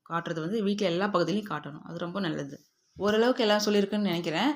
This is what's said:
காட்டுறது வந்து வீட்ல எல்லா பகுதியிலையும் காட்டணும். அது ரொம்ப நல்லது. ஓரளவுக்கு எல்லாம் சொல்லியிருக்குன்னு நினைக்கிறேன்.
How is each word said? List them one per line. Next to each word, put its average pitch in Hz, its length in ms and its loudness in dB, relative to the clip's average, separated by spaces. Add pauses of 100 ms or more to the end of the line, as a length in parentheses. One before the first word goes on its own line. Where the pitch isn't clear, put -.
காட்டுறது 165 340 -4
வந்து 190 220 -2
வீட்ல 202 240 0
எல்லா 180 220 0
பகுதியிலையும் 196 420 0
காட்டணும். 147 340 -10
அது 170 140 -12
ரொம்ப 180 220 -6
நல்லது. 151 360 -4 (400)
ஓரளவுக்கு 220 460 2
எல்லாம் 208 200 4
சொல்லியிருக்குன்னு 208 460 2
நினைக்கிறேன். 170 480 0